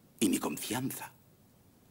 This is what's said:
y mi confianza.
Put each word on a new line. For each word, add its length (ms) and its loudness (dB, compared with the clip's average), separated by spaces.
y 100 6
mi 100 4
confianza. 720 -4